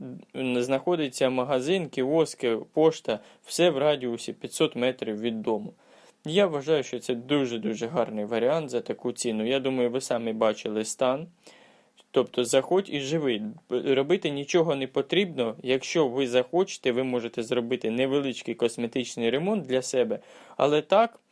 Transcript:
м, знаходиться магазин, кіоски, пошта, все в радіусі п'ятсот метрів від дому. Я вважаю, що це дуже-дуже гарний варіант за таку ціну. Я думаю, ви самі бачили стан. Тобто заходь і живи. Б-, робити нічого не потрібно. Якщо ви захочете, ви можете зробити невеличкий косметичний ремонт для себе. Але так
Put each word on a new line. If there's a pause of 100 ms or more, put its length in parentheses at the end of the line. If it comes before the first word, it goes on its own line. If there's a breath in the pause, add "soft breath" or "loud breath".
(360)
м,
знаходиться
магазин,
кіоски, (160)
пошта, (260 loud breath)
все
в
радіусі
п'ятсот
метрів
від
дому. (520 soft breath)
Я
вважаю,
що
це
дуже-дуже
гарний
варіант
за
таку
ціну.
Я
думаю,
ви
самі
бачили
стан. (840 soft breath)
Тобто
заходь
і
живи. (280)
Б-,
робити
нічого
не
потрібно.
Якщо
ви
захочете,
ви
можете
зробити
невеличкий
косметичний
ремонт
для
себе. (380 loud breath)
Але
так (120)